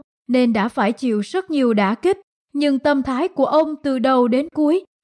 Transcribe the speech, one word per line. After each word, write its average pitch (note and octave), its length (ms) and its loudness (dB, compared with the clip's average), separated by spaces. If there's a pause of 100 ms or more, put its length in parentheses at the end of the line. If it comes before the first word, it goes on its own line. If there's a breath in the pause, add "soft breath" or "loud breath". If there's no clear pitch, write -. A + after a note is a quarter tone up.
(280)
nên B3 240 2
đã G#3+ 160 0
phải A3+ 240 -2
chịu A3 280 -2
rất F#4 300 -6
nhiều B3+ 240 2
đả G3+ 200 0
kích, F#4 260 -2 (320)
nhưng C#4+ 260 0
tâm C#4+ 240 0
thái C#4 260 -4
của C#4 180 -2
ông D#4 360 0
từ C4+ 160 -2
đầu B3+ 300 2
đến C4+ 260 -2
cuối D#4 300 0 (200)